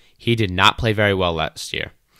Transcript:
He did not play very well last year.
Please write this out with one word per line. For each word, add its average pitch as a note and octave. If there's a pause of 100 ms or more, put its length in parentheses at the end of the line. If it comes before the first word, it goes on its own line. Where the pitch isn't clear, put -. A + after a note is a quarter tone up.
(180)
He A#2+
did A2
not F#2+
play A2+
very G#2
well F2+
last -
year. - (280)